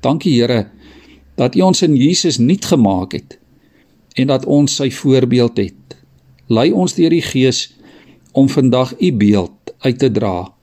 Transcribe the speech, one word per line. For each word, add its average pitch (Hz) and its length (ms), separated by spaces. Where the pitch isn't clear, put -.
Dankie, 147 320
Here, 117 300
dat 127 160
U 185 80
ons 185 240
in 151 80
Jesus 143 480
nuut 170 240
gemaak 98 480
het - 220
en 131 140
dat 131 100
ons 143 380
Sy 135 100
voorbeeld 123 720
het. - 320
Lei 120 240
ons 185 240
deur 165 160
die 165 80
Gees - 460
om 135 160
vandag 127 480
U 175 160
beeld 101 640
uit 127 240
te 127 80
dra 98 400